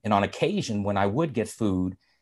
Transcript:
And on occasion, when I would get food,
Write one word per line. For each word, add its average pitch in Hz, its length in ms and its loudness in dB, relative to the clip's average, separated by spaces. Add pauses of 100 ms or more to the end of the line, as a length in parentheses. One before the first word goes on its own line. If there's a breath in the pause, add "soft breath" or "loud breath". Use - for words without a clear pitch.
And 107 80 2
on 101 100 6
occasion, 120 600 -2
when 101 140 0
I 98 100 2
would 139 260 -2
get 107 160 -2
food, 92 480 -2 (260)